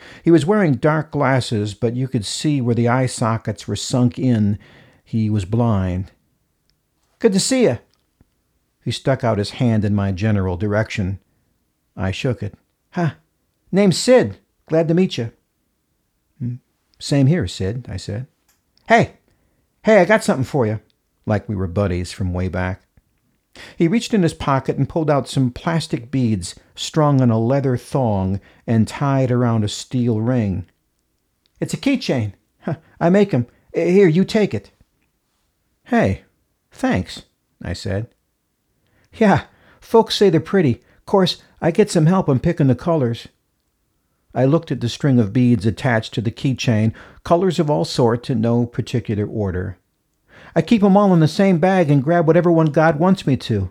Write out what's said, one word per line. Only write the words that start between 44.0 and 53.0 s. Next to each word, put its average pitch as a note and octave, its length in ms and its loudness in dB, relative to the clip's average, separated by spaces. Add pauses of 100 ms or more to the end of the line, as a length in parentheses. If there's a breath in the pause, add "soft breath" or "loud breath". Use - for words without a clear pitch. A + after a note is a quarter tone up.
I B2+ 100 2
looked D3+ 260 0
at B2 100 -4
the A#2 80 -2
string C3 300 2
of G2+ 140 0
beads A#2+ 320 2
attached A2+ 480 -2
to A#2 80 -4
the G#2+ 100 -4
keychain, A2 640 0 (300 loud breath)
colors F3 360 2
of D3+ 100 0
all D#3 160 0
sorts A#2+ 460 0
in A#2 100 0
no A#2+ 240 2
particular A2 640 -4
order. F#2+ 500 -6 (800 loud breath)
"I F3 60 4
keep G#3+ 200 2
'em G3 140 6
all G3+ 180 4
in E3+ 60 6
the D#3 80 6
same G3 320 2
bag F3+ 320 2
and C#3+ 100 4
grab E3 240 2
whatever E3 260 4
one D#3+ 160 4
God D#3 320 2
wants F#3 280 2